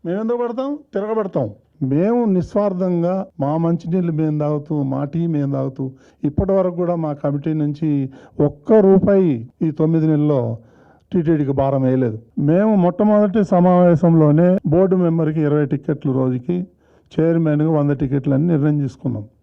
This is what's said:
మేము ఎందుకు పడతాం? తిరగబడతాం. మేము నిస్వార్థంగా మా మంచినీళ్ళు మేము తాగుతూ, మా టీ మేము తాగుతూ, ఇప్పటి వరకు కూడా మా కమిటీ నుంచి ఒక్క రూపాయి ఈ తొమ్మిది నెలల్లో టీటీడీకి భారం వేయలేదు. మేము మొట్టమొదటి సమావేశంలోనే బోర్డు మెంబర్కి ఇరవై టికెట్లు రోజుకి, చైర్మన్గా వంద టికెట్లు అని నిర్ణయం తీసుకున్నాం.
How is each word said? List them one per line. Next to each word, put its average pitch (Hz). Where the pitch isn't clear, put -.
మేము 185
ఎందుకు 233
పడతాం? 254
తిరగబడతాం. 196
మేము 196
నిస్వార్థంగా 185
మా 147
మంచినీళ్ళు 170
మేము 151
తాగుతూ, 147
మా 135
టీ 165
మేము 143
తాగుతూ, 135
ఇప్పటి 185
వరకు 185
కూడా 175
మా 160
కమిటీ 143
నుంచి 147
ఒక్క 147
రూపాయి 190
ఈ 156
తొమ్మిది 156
నెలల్లో 147
టీటీడీకి 151
భారం 135
వేయలేదు. 127
మేము 190
మొట్టమొదటి 208
సమావేశంలోనే 175
బోర్డు 185
మెంబర్కి 165
ఇరవై 147
టికెట్లు 143
రోజుకి, 131
చైర్మన్గా 160
వంద 147
టికెట్లు 139
అని 151
నిర్ణయం 147
తీసుకున్నాం. 120